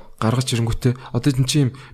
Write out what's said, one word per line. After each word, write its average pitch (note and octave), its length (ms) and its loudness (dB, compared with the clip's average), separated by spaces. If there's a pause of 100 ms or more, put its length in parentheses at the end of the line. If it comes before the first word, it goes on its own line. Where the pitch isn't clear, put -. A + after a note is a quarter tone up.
(200)
гаргаж A#2+ 340 0
ирэнгүүтээ A#2 400 0 (200)
одоо A#2+ 160 0
энэ C3 180 2
чинь D3 220 2
юм - 20 -16 (220)